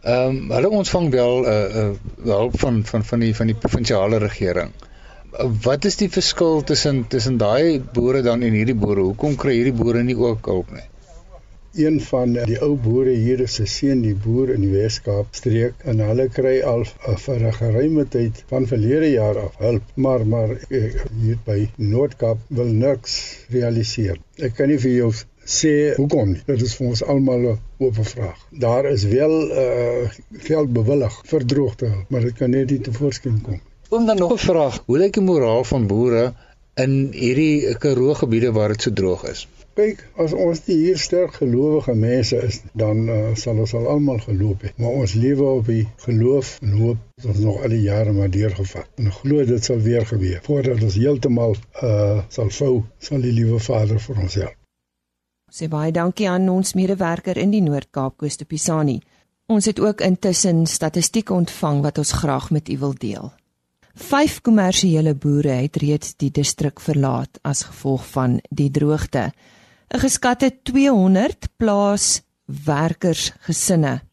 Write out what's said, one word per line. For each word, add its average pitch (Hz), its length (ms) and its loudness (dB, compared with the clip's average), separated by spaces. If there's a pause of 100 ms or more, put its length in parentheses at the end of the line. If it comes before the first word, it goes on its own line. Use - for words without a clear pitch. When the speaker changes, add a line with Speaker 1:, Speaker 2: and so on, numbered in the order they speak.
Speaker 1:
ehm, 131 480 0
hulle 135 200 2
ontvang 180 400 0
wel, 123 360 2
eh, 107 340 0
eh, 104 100 0 (340)
hulp 113 340 0
van, 117 260 2
van, 110 200 -2
van 120 160 -2
die, 113 160 2
van 113 100 0
die 110 80 0
provinsiale 110 640 0
regering. 90 520 -2 (920)
Wat 139 220 0
is 196 120 2
die 202 140 0
verskil 165 540 0
tussen, 139 440 0
tussen 127 280 0
daai 131 440 2 (120)
boere 127 300 2
dan 120 200 2
en 113 100 2
hierdie 110 220 2
boere? 101 260 2
Hoekom 110 360 0
kry 139 180 0
hierdie 123 220 2
boere 117 260 2
nie 123 140 0
ook 117 300 0
hulp 92 260 -2
nie? - 140 -16 (880)
Speaker 2:
Een 156 260 2
van 123 320 0
die 117 280 0
ou 147 160 2
boere 127 340 2
hier 123 300 2
is 123 200 -2
'n 107 60 -2
seun, 139 360 0
die 107 120 0
boer 113 360 0
in 110 100 0
die 98 120 0
Wes-Kaap 104 580 -2
streek, 117 440 0 (100)
en 113 140 0
hulle 113 300 0
kry 131 340 2
al, 123 180 0 (260)
eh, 110 100 0
vir - 180 -6 (120)
'n 113 60 0
geruime 123 560 0
tyd 117 400 -2
van 131 180 0
verlede 123 460 2
jaar 107 260 2
af 101 200 -8
hulp, 113 240 0 (120)
maar, 131 320 0
maar, 110 240 0 (200)
eh, 113 240 -2 (260)
hier 113 240 0
by 107 320 -2
Noord-Kaap 113 640 0 (100)
wil 123 180 -2
niks 120 680 -2 (140)
realiseer. 113 680 -2 (220)
Ek 127 160 -4
kan 139 140 0
nie 147 100 2
vir 127 120 0
jou 120 220 2 (380)
sê 147 460 2
hoekom 139 360 2
nie. 85 140 -4
Dit 123 160 0
is 123 120 -2
vir 131 120 -4
ons 120 160 -2
almal 135 360 2
'n 120 200 0 (200)
oop 127 160 2
vraag. 107 560 -6
Daar 123 340 0
is 95 200 0
wel, 151 480 2
eh, 120 580 0 (220)
geld 151 400 0
bewillig 117 520 0
vir 147 220 0
droogtehulp, 117 640 -2
maar 127 100 0
dit 117 140 0
kan 127 160 0
net 131 200 2
nie 135 100 0
tevoorskyn 123 600 -2
kom. 101 200 -8 (280)
Speaker 1:
Oom, 226 180 2
dan 220 100 4
nog 175 160 2
'n 220 60 0
vraag. 156 480 2
Hoe 127 120 2
lyk 190 140 4
die 208 100 2
moraal 127 420 2
van 120 220 0
boere 120 480 2 (400)
in 135 380 0
hierdie 139 640 0
Karoo 135 360 2
gebiede 117 380 0
waar 107 160 2
dit 107 140 -2
so 120 100 -2
droog 92 320 -2
is? - 240 -12 (260)
Speaker 2:
Kyk, 214 420 -2
as 160 160 0
ons 170 340 -2
nie 185 100 2
hier 170 220 2
sterk 180 360 -2
gelowige 135 600 0
mense 117 480 0
is, - 180 -4 (120)
dan, 110 360 0
eh, 110 260 0
sal 110 240 -2
ons 110 160 -2
al 117 120 -2
almal 143 320 0
geloop 101 440 -2
het. 98 160 -10
Maar 120 120 -2
ons 120 240 -2
lewe 135 300 2
op 131 220 0
die 113 300 0
geloof 123 680 0
en 107 80 -2
hoop 113 260 2 (180)
dat - 120 -12
ons 101 120 -2
nog 104 240 0
al 135 60 -2
die 113 140 0
jare 104 300 0
maar 98 180 0
deurgevat. 95 560 -4 (100)
En 107 160 -2
glo 143 320 0
dit 117 200 0
sal 123 140 0
weer 113 280 2
gebeur. 92 360 -2
Voordat 131 400 0
ons 101 120 0
heeltemal, 120 600 2 (160)
eh, 104 460 0 (100)
sal 110 220 -4
vou, 127 320 0 (160)
sal 143 220 -4
die 123 120 0
liewe 113 280 2
Vader 107 400 0
vir 107 180 -6
ons 92 160 -4
help. 80 200 -4 (1000)
Speaker 3:
Sê 160 160 -8
baie 156 240 -2
dankie 175 360 0
aan 185 200 2
ons 185 260 0
medewerker 185 600 -2
in 180 140 2
die 208 120 2
Noord-Kaap, 139 540 -2
Koos 147 200 -6
de 147 80 -12
Pisani. 151 560 -2 (460)
Ons 214 180 2
het 214 160 0
ook 208 200 0
intussen 180 680 2
statistiek 165 640 -2
ontvang 165 520 0
wat 147 160 -2
ons 147 140 -2
graag 135 380 -2
met 151 180 -2
u 139 100 -4
wil 139 160 -2
deel. 110 380 -10 (640)
Vyf - 460 0
kommersiële 185 760 2
boere 147 340 0
het 131 280 -2
reeds 147 400 -2
die 139 140 -2
distrik 143 500 -2
verlaat 135 640 -2
as 143 200 -4
gevolg - 440 -4
van 127 340 0 (100)
die 143 200 0
droogte. 147 640 0 (600)
'n 247 60 -2
Geskatte 254 540 0 (100)
tweehonderd 247 920 2
plaaswerkersgesinne 160 2500 -2 (120)